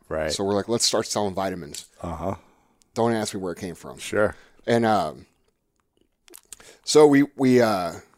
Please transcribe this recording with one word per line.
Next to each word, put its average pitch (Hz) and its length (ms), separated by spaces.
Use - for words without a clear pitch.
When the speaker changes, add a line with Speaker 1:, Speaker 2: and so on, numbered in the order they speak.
Speaker 1:
Right. 78 220
Speaker 2:
So 101 120
we're 101 120
like, 98 120
"Let's 113 180
start 110 200
selling 101 300
vitamins." 92 500
Speaker 1:
Uh-huh. 85 320
Speaker 2:
Don't 117 180
ask 107 220
me 101 40
where 92 140
it - 60
came 87 160
from. 67 240
Speaker 1:
Sure. 104 360
Speaker 2:
And, 117 220
um, 82 400
so 151 220
we, 143 200
we, 127 260
uh, 92 320